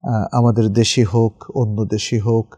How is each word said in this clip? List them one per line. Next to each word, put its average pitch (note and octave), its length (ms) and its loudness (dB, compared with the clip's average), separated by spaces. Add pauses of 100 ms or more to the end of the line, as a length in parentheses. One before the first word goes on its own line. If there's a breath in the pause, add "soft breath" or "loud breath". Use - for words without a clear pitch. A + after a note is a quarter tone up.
আহ, A2 280 -2
আমাদের A#2 380 2
দেশি A2+ 340 2
হোক, A2+ 520 -2
অন্য A2 300 -2
দেশি G#2+ 340 -4
হোক, A2+ 380 -2